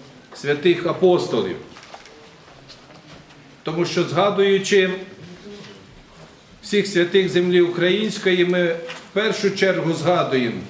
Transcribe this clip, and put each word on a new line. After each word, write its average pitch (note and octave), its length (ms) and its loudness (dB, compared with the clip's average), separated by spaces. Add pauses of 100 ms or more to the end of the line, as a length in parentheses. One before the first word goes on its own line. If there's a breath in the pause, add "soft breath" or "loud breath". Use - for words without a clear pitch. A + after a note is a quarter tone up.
(360)
святих D3 500 0
апостолів. C#3+ 720 0 (2000)
Тому E3 220 -2
що, E3+ 180 -2
згадуючи F#3+ 840 2 (1700)
всіх G3+ 240 -2
святих F3 420 2
землі F3+ 320 2
української, F3+ 840 0
ми F3+ 280 0
в - 400 -12
першу G3+ 380 0
чергу E3 420 0
згадуємо C3+ 760 -2